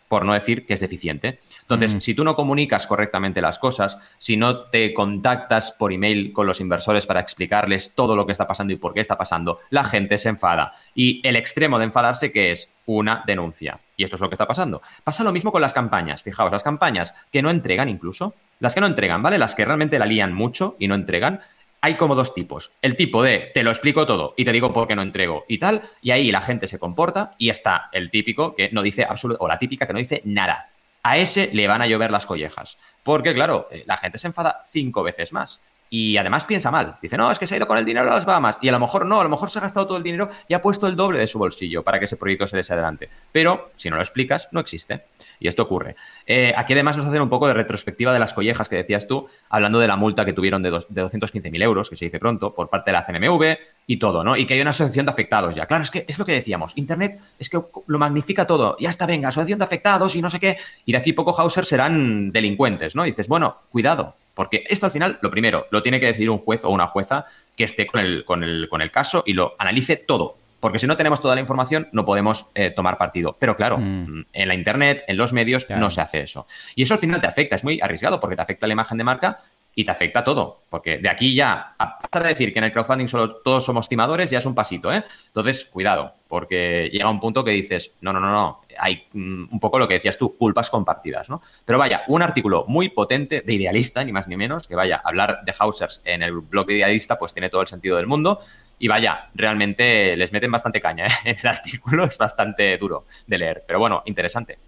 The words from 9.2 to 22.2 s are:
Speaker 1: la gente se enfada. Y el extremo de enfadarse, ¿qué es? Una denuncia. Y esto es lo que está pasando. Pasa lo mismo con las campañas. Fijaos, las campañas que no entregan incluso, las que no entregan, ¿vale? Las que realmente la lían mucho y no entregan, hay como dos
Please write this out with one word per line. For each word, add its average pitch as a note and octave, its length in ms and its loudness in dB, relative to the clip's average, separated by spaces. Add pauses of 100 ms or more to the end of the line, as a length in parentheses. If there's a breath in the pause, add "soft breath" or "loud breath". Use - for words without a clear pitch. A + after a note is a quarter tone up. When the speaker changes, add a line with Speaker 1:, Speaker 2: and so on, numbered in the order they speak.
Speaker 1:
la C#3 140 2
gente G2+ 340 0
se A2+ 120 0
enfada. E2+ 440 0 (220 loud breath)
Y B2+ 320 2
el B2 80 4
extremo C3+ 420 0
de A2+ 80 2
enfadarse, B2 460 2
¿qué F#2+ 200 2
es? - 180 -6 (180)
Una A2 400 0
denuncia. E2+ 520 -4 (180)
Y F#2+ 60 0
esto F#2 120 -6
es F2+ 60 -6
lo F#2+ 80 -2
que F#2+ 60 -8
está G#2+ 120 -2
pasando. A#2+ 340 -4 (220 loud breath)
Pasa D#3 200 -4
lo G#3 80 2
mismo F3+ 200 -2
con F3+ 100 2
las C3+ 120 0
campañas. F#2 500 -2
Fijaos, G2 280 0
las G2+ 120 -2
campañas A#2+ 500 -2 (180 loud breath)
que C3+ 120 0
no D#3 80 2
entregan C3+ 360 0
incluso, F#2+ 460 -6 (260)
las A#2+ 140 0
que F#3+ 80 0
no G#3 60 4
entregan, G2+ 340 0
¿vale? F#3 160 2
Las A#2 160 0
que G#2+ 100 0
realmente D3 360 0
la G#2 80 4
lían G#2 260 2
mucho G#2+ 460 -2
y G2 80 0
no G2+ 80 2
entregan, G2 460 0 (400 loud breath)
hay D#3+ 140 2
como D3+ 200 2
dos - 180 0